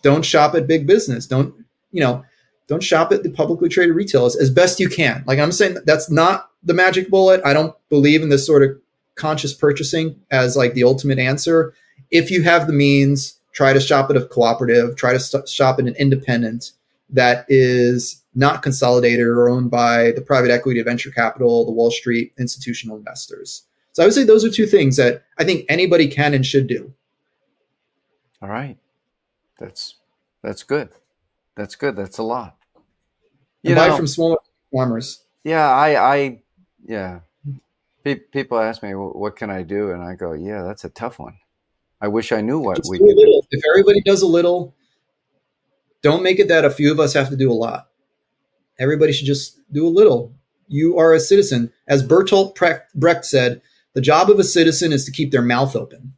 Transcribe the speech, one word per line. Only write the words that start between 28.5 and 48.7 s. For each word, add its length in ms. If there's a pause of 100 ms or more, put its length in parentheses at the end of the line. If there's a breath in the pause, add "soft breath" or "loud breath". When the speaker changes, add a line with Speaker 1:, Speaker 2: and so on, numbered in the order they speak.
Speaker 2:
That's, 360 (460)
that's 220
good. 280 (680)
That's 180
good. 220
That's 220
a 40
lot. 320 (1080)
You 80
Speaker 1:
And 40
buy 140
Speaker 2:
know, 80
Speaker 1:
from 100
small 300 (340)
farmers. 540 (180)
Speaker 2:
Yeah, 260
I, 460
I, 260 (440)
yeah. 340 (840)
Pe-, 100
people 420
ask 240
me, 100
"Wh-, 240
what 200
can 140
I 140
do?" 280
And 100
I 140
go, 160
"Yeah, 320
that's 220
a 40
tough 300
one. 180 (600)
I 80
wish 240
I 100
knew 180
what 180
Speaker 1:
Just 120
Speaker 2:
we 80
Speaker 1:
do 60
a 40
Speaker 2:
could 80
do." 40
Speaker 1:
little. 320
If 180
everybody 320
does 220
a 40
little, 460 (1300)
don't 220
make 160
it 80
that 180
a 60
few 200
of 80
us 140
have 160
to 60
do 160
a 20
lot. 360 (880)